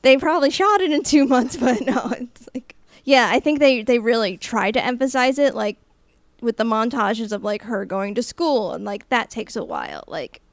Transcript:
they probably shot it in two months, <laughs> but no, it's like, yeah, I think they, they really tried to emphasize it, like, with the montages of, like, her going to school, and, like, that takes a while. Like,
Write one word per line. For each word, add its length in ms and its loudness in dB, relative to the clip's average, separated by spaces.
they 160 6
probably 340 2
shot 300 2
it 100 0
in 120 0
two 220 4
months, 320 2
<laughs> 0 -
but 240 0
no, 360 -2
it's 360 -16
like, 220 -14
yeah, 280 4
I 80 2
think 200 0
they, 240 4
they 160 2
really 380 0
tried 360 -2
to 100 0
emphasize 560 0
it, 160 2
like, 220 -4
with 160 -2
the 80 0
montages 680 0
of, 120 -6
like, 200 -4
her 220 -6
going 300 -6
to 80 -2
school, 500 -2
and, 120 -8
like, 240 -10
that 200 -2
takes 260 -12
a 80 -6
while. 440 -10
Like, 340 -12